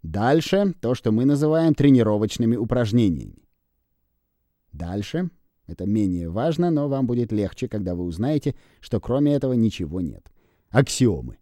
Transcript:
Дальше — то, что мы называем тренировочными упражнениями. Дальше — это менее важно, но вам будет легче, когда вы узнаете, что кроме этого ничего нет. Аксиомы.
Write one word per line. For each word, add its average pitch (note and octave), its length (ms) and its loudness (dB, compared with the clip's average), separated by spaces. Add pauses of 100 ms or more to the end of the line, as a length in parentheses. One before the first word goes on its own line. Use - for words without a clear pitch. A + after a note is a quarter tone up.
Дальше — D#3 800 0
то, B2 140 0
что A#2 160 -2
мы A2+ 140 2
называем D3+ 500 2
тренировочными A2+ 800 4
упражнениями. G#2+ 920 0 (1200)
Дальше — G#2 580 -6 (380)
это F2+ 180 -10
менее F#2 440 0
важно, D#3+ 420 -2
но D3 160 0
вам C3+ 180 -2
будет A#2 260 -2
легче, G#2+ 360 -4
когда F#2 260 -6
вы F2 120 -4
узнаете, B2+ 500 -2 (240)
что - 200 -4
кроме C#3+ 360 0
этого C3 180 -2
ничего F#2+ 480 0
нет. A#1+ 300 -10 (400)
Аксиомы. E2 720 0